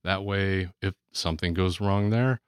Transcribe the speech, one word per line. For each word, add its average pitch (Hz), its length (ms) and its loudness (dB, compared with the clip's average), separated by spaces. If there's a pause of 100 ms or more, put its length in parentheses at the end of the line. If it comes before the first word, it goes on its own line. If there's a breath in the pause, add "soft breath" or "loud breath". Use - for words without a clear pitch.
That 95 220 -2
way, 98 460 0 (100)
if 98 140 -2 (180)
something 85 400 -2
goes 92 280 0
wrong 101 300 2
there, 123 380 2